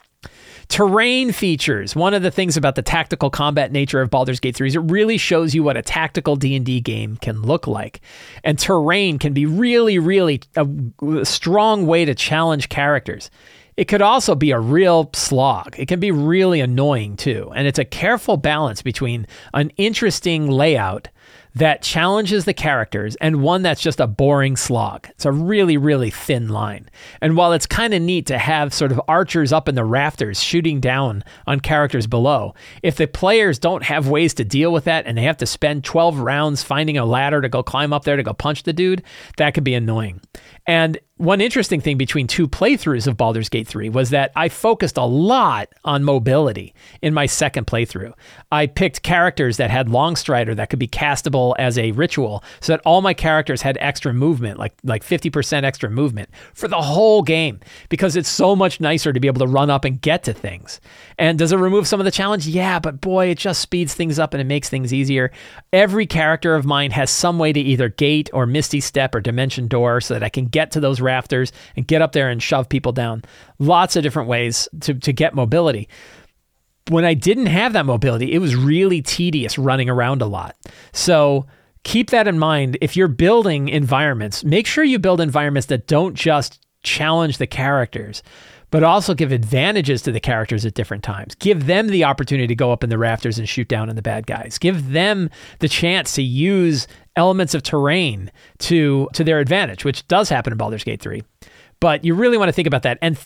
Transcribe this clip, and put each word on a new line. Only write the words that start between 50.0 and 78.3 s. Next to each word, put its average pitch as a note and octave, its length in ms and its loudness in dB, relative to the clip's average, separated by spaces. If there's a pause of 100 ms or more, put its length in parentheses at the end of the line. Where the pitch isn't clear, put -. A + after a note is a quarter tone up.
that G#2+ 140 -6
could C3 100 -4
be B2 80 -4
castable C3+ 720 0
as B2+ 180 0
a A2+ 140 0
ritual, A2+ 520 -2 (160)
so E3 140 0
that - 120 -2
all E3+ 160 6
my F#3+ 140 0
characters D#3 480 0
had C#3 180 -2
extra C#3+ 320 -4
movement, B2 460 0
like, G#2 140 -8 (100)
like, A2 200 -4
fifty E3 260 -2
percent C#3+ 360 -2
extra C3+ 240 -4
movement A#2 400 -2 (240)
for - 140 -6
the F#3 140 -2
whole G3+ 420 4
game, D#3+ 360 0 (300)
because E3 260 0
it's F3 140 -2
so G3 260 4
much F#3 240 2
nicer D#3 320 0
to B2+ 80 2
be C3+ 80 2
able C3 180 2
to B2+ 60 0
run C#3 180 2
up C#3 160 0
and C3 160 -4
get D#3 220 0
to A2+ 100 -4
things. - 460 -14 (380)
And D#3+ 200 2
does E3 140 2
it F#3+ 60 4
remove F#3 300 2
some G#3 120 0
of F#3+ 60 0
the F#3+ 60 0
challenge? G3 360 -2
Yeah, F3+ 320 -2
but D#3 220 -6
boy, F#3 280 0
it F3 80 -2
just F#3 240 -4
speeds F3 320 -4
things D#3+ 240 -2
up D#3 160 0
and C#3 80 -2
it C3 40 -2
makes C#3+ 240 -2
things C3 240 -4
easier. C3+ 380 0 (400)
Every G3 360 2
character D#3+ 480 0
of C#3 100 0
mine C#3+ 260 0
has C3+ 200 0
some F3 260 0
way D#3 160 2
to D3 60 0
either C3 300 2
gate D3+ 440 0
or B2+ 120 0
misty C#3+ 340 0
step C3+ 340 -2
or A2+ 80 -2
dimension B2 460 -2
door A#2+ 340 2
so A#2+ 140 -4
that G#2+ 80 -4
I G#2+ 60 -2
can C3 160 -4
get D3+ 260 0
to D#3 80 -2
those C3+ 220 0
rafters B2+ 500 -2 (240)
and B2+ 120 -6
get D#3+ 160 4
up D#3+ 80 0
there C#3 180 0
and A#2+ 140 -4
shove C3 260 -2
people C3 220 -2
down. A#2 320 -4 (340)
Lots E3+ 380 4
of E3 80 2
different C3+ 260 -2
ways A#2+ 400 -2 (120)
to, D3+ 120 -2
to C3 180 -4
get D3+ 220 0
mobility. B2+ 560 0 (1000)
When E3 160 2
I E3 80 4
didn't G#3+ 320 2
have G3+ 280 0
that E3+ 120 2
mobility, B2 480 0